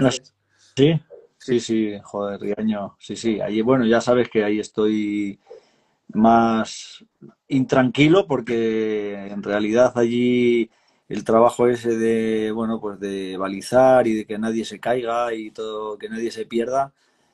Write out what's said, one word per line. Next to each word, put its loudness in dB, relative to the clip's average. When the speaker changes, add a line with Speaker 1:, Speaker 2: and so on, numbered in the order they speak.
Speaker 1:
No 4
Speaker 2:
veces. -4
Speaker 1:
sé. -
Sí, 4
sí, -2
Speaker 2:
Sí. -
Speaker 1:
sí, -2
joder, -8
Riaño, -4
sí, -12
sí. -2
Allí, -2
bueno, 2
ya 4
sabes 2
que 0
ahí 0
estoy -2
más 0
intranquilo 4
porque -2
en -10
realidad 2
allí 2
el -8
trabajo 4
ese 0
de, 0
bueno, -4
pues -10
de -6
balizar 2
y 2
de -4
que -8
nadie -4
se -12
caiga -2
y -10
todo, -10
que -12
nadie -6
se -10
pierda, -4